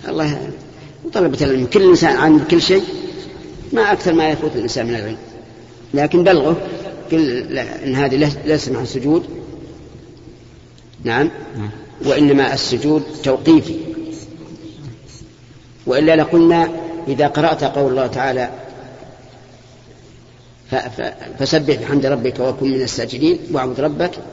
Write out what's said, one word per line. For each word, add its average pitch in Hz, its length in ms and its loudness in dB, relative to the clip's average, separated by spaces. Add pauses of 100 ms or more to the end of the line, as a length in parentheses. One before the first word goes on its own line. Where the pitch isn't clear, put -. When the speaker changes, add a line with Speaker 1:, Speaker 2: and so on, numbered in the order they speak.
Speaker 1:
الله، 147 420 -4 (600)
طلبة 170 280 0
العلم 131 260 2
كل 190 220 6
إنسان 160 280 6
عن 151 340 6
كل 170 120 4
شيء، 190 200 4 (880)
ما 214 200 2
أكثر - 200 0
ما 160 180 2
يفوت 147 260 -2
الإنسان 117 300 -2
من 117 80 -2
العلم، 110 240 -6 (760)
لكن 151 300 4
بلغه 165 320 4 (560)
قل 143 260 2
لا، 127 460 -8
إن 131 100 -2
هذه 135 220 2
ليس، 147 280 2
ليس 151 240 0
مع 123 140 -4
السجود. 139 420 0 (1800)
نعم. 127 260 0 (280)
Speaker 2:
نعم. 104 120 -6 (340)
Speaker 1:
وإنما 139 500 4
السجود 139 480 0 (220)
توقيفي، 147 520 4 (2000)
وإلا 151 300 4
لقلنا: 165 520 4 (400)
"إذا 139 180 0
قرأت 151 380 0
قول 139 260 0
الله 127 160 0
تعالى 127 440 -4 (2250)
ف-، 127 40 -4
ف-، 123 400 -6 (240)
فسبح 143 360 2
بحمد 135 320 0
ربك 123 340 -2
وكن 131 300 -2
من 131 120 0
الساجدين 123 560 -2 (140)
واعبد 127 280 -4
ربك 151 300 -2 (220)